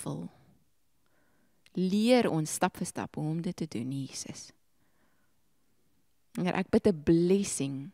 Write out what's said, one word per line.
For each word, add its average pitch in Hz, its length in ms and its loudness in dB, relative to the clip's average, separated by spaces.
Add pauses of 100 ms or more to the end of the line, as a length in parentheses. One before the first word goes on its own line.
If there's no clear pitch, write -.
vul. 151 240 -8 (1500)
Leer 214 480 4
ons 156 240 0
stap - 300 -2
vir 180 80 -6
stap - 260 -8
hoe 156 160 -4
om 165 140 -4
dit 180 100 -6
te 160 160 -6
doen, 123 220 -6
Jesus. - 560 -10 (1900)
Here, 180 220 -2
ek 190 160 -4
bid 220 160 4
'n 156 160 0
blessing 170 880 2